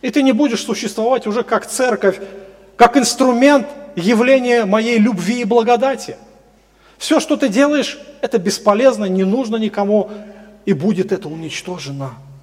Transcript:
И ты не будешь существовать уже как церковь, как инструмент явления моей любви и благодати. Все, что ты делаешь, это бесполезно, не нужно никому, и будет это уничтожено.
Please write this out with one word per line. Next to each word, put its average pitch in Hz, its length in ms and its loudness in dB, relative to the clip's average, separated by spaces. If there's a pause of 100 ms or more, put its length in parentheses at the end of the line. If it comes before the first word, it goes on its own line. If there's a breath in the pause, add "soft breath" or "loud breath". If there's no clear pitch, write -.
И - 80 -4
ты 294 140 0
не 262 80 4
будешь 233 320 0
существовать 233 640 -2
уже 220 160 -2
как - 240 -2
церковь, 214 520 0 (560 loud breath)
как 240 220 4
инструмент 262 680 4 (280)
явления 240 680 2
моей 220 340 0
любви 214 440 0
и 233 40 -4
благодати. 240 720 0 (800 soft breath)
Все, 302 220 0
что - 160 -2
ты 269 140 0
делаешь, 277 500 0 (220)
это - 180 -2
бесполезно, 208 680 2
не 190 200 0
нужно 226 320 -2
никому, 208 520 0 (560 loud breath)
и 202 80 0
будет 180 380 -2
это 170 160 -6
уничтожено. 147 840 -10 (300)